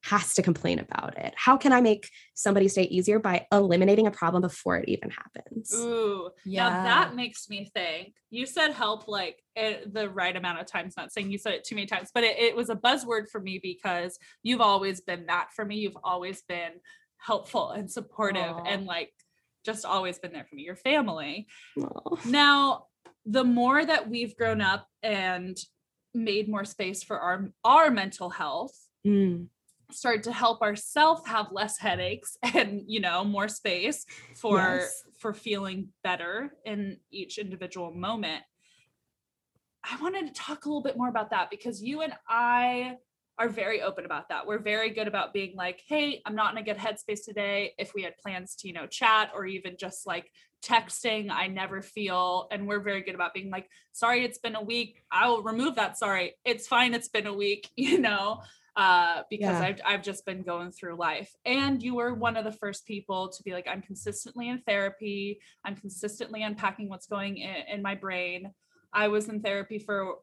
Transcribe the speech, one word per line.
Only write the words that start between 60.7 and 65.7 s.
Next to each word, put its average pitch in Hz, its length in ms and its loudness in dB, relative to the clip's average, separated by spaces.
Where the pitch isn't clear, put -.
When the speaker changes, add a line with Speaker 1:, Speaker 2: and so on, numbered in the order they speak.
Speaker 2:
through 175 260 -12
life. 170 380 -4
And 269 360 0
you 247 120 -4
were 240 180 -2
one 226 240 -2
of 220 80 -2
the 214 80 -4
first 202 340 -8
people 196 440 -6
to - 120 -18
be 185 100 -10
like, 180 160 -8
"I'm 190 140 -6
consistently 208 640 -10
in 247 140 -6
therapy. 202 800 -2
I'm 196 120 -8